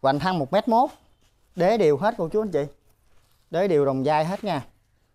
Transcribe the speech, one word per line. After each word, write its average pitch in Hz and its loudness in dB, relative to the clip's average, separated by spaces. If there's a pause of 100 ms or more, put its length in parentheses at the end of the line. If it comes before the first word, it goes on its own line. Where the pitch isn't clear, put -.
Hoành 135 0
thân 180 -2
một 135 -4
mét 202 0
mốt. 247 2 (640)
Đế 185 2
đều 151 4
hết 214 0
cô 170 -4
chú, 208 0
anh 214 -6
chị. 147 0 (880)
Đế 180 0
đều 147 4
đồng 135 -2
dai 151 2
hết 190 -8
nha. 170 -4 (500)